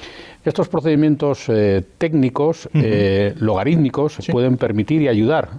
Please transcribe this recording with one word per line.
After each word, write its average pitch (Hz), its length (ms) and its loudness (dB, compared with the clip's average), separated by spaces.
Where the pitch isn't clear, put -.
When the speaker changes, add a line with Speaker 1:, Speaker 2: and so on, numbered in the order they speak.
Speaker 1:
Estos 165 220 -2
procedimientos, 151 800 0
eh, 104 360 2
técnicos, 156 680 0
Speaker 2:
Ujú. - 160 0
Speaker 1:
eh, 101 560 2
logarítmicos, 131 800 0
Speaker 2:
Sí. - 120 -6
Speaker 1:
pueden 127 260 2
permitir 113 440 0
y 143 60 2
ayudar 120 520 2